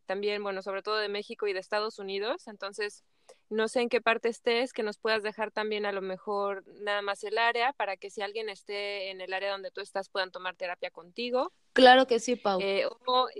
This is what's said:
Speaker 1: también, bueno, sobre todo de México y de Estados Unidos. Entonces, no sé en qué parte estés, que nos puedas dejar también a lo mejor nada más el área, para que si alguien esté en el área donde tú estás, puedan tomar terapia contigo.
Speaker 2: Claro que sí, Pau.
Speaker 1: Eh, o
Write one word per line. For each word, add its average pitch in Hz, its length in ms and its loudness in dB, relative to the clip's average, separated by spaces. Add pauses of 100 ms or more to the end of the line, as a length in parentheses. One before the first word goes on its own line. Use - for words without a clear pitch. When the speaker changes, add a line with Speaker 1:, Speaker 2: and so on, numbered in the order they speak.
Speaker 1:
también, 208 380 -2
bueno, 190 180 -4
sobre 196 200 -6
todo 214 160 -2
de 208 100 0
México 208 400 -4
y 190 60 -2
de 185 60 -4
Estados 214 380 -4
Unidos. 202 480 -4
Entonces, 208 560 -8 (480)
no 220 180 2
sé 247 120 0
en 240 80 2
qué 226 140 0
parte 226 260 2
estés, 233 460 0
que 240 80 -4
nos 208 160 -4
puedas 220 240 0
dejar 214 280 -4
también 214 360 -2
a 202 60 -2
lo 196 100 -4
mejor 196 640 -4 (160)
nada 208 200 0
más 202 240 -4
el 208 140 -4
área, 233 340 2
para 196 240 -4
que 202 140 -14
si 220 100 -10
alguien 208 300 -6
esté 202 600 -6
en 185 120 -12
el 185 100 -8
área 196 200 -2
donde 196 180 -8
tú 190 100 -12
estás, 196 300 -8
puedan 185 200 -2
tomar 180 240 -8
terapia 180 360 -8
contigo. 240 640 -4 (200)
Speaker 2:
Claro 254 340 10
que 233 140 2
sí, 240 160 0
Pau. 196 240 2
Speaker 1:
Eh, 196 260 2 (200)
o 254 220 4 (120)